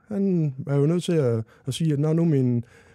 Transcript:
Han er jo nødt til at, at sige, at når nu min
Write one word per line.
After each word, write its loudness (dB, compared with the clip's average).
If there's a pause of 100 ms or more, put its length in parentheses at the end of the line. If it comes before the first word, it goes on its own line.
Han -2 (120)
er 0
jo 4
nødt 0
til -2
at, 0 (220)
at -6
sige, 0
at 0
når 0
nu 2
min 2 (300)